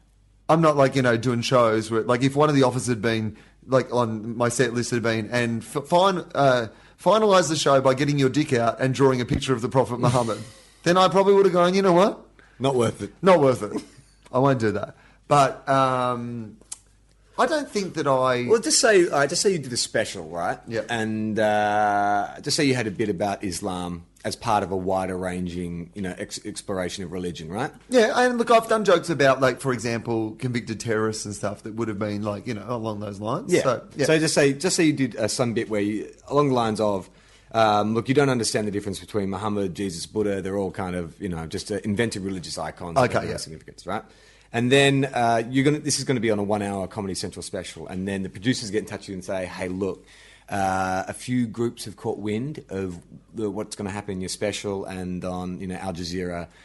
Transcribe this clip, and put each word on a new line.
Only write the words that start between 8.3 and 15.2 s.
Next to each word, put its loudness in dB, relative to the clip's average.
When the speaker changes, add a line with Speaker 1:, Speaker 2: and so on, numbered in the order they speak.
Speaker 1:
out 0
and 0
drawing 4
a -2
picture -2
of 0
the -2
prophet 0
Muhammad," 2
Speaker 2:
<laughs> -20
Speaker 1:
then 4
I 8
probably 6
would 8
have 4
gone, 4
"You 2
know 4
what? 4
Speaker 2:
Not 0
worth 0
it. -8
Speaker 1:
Not 8
worth 4
it. -6
I 0
won't 4
do 2
that." -6